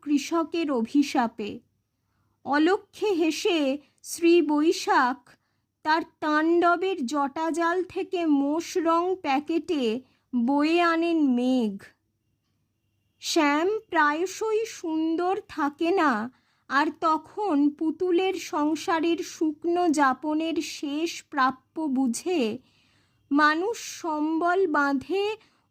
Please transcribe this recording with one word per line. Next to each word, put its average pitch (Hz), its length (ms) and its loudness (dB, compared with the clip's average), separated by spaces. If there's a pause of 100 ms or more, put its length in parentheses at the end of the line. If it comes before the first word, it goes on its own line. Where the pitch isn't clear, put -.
কৃষকের 320 680 -2
অভিশাপে। 233 880 0 (880)
অলক্ষ্যে 349 680 0
হেসে 311 640 0 (260)
শ্রী 339 380 4
বৈশাখ 294 760 2 (640)
তার 320 180 2 (180)
তাণ্ডবের 339 880 2
জটাজাল 320 760 -2
থেকে 359 420 -4
মোষ 294 520 0
রং 339 380 2
প্যাকেটে 294 840 -2 (440)
বয়ে 302 360 2
আনেন 330 460 2
মেঘ। 247 500 0 (1400)
শ্যাম 320 580 0 (100)
প্রায়শই 359 760 0
সুন্দর 330 840 -4
থাকে 311 440 -2
না, 262 380 0 (380)
আর 285 200 0 (140)
তখন 311 680 0
পুতুলের 349 640 -2
সংসারের 320 840 -2
শুকনো 339 720 -2
যাপনের 302 720 0
শেষ 311 600 -6
প্রাপ্য 269 580 -4
বুঝে 262 760 -2 (760)
মানুষ 311 460 2
সম্বল 330 880 -2
বাঁধে 294 680 -2 (360)